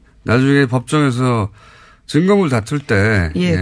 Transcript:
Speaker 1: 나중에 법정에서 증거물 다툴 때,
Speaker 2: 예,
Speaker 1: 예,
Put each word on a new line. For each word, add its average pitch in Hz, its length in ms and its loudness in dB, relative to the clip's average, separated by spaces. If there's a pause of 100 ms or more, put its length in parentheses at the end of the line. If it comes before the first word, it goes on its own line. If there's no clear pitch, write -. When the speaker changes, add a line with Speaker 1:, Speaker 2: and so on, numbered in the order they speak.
(240)
Speaker 1:
나중에 135 440 2
법정에서 123 840 -2 (560)
증거물 185 440 2
다툴 127 320 -4
때, 101 540 0
Speaker 2:
예, 180 60 -2
Speaker 1:
예, 175 200 0